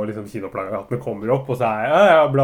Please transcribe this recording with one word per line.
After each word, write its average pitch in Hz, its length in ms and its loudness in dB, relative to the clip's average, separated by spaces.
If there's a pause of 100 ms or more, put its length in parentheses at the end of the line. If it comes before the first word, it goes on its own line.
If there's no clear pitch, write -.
og 107 80 -6
liksom 104 180 -10
kinoplakatene 98 720 -8
kommer 110 360 -6
opp, 135 120 -8
og 120 120 -4
så 113 80 0
er 110 160 -2
jeg, 143 80 0
ja, 170 320 6
jeg 135 100 0
ble 135 80 4